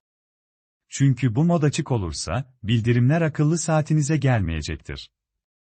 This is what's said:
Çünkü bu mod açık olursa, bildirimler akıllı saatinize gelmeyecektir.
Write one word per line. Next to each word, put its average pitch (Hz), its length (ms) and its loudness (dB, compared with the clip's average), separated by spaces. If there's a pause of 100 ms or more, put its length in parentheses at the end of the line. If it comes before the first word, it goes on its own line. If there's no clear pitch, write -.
(880)
Çünkü 131 460 2
bu 143 100 2
mod 170 180 2
açık 147 280 -2
olursa, 95 720 -4
bildirimler 120 580 2
akıllı 156 380 0
saatinize 156 580 0
gelmeyecektir. 82 920 -2 (680)